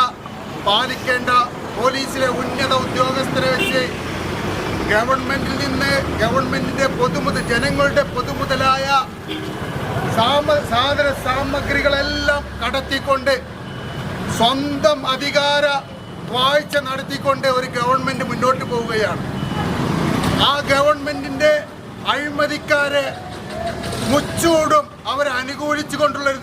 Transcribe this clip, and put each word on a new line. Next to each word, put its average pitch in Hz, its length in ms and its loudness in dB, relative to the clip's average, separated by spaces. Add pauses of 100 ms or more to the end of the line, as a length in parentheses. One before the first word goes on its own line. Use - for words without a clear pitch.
(680)
പാലിക്കേണ്ട 247 640 0 (460)
പോലീസിലെ 262 520 0 (120)
ഉന്നത 254 320 -2 (120)
ഉദ്യോഗസ്ഥരെ 254 720 0
വെച്ച് 262 300 2 (1080)
ഗവൺമെന്റിൽ 262 680 0
നിന്ന് 277 300 0 (320)
ഗവൺമെന്റിന്റെ 262 640 0 (120)
പൊതുമുത-, 254 540 0
ജനങ്ങളുടെ 277 520 2 (120)
പൊതുമുതലായ 269 680 0 (1300)
സാമ-, 294 540 4
സാധന 285 380 2 (160)
സാമഗ്രികളെല്ലാം 277 1160 0 (180)
കടത്തിക്കൊണ്ട് 269 760 0 (1000)
സ്വന്തം 277 600 2 (140)
അധികാര 285 540 2 (680)
വാഴ്ച 285 400 2 (120)
നടത്തിക്കൊണ്ട് 269 600 -2 (120)
ഒരു 254 180 -2
ഗവൺമെന്റ് 254 540 0
മുന്നോട്ട് 254 400 2
പോവുകയാണ്. 226 520 0 (1300)
ആ - 20 4 (220)
ഗവൺമെന്റിന്റെ 285 800 2 (600)
അഴിമതിക്കാരെ 285 920 0 (1080)
മുച്ചൂടും 311 720 4 (280)
അവരെ 277 280 0
അനുകൂലിച്ചുകൊണ്ടുള്ളൊരു 285 1040 0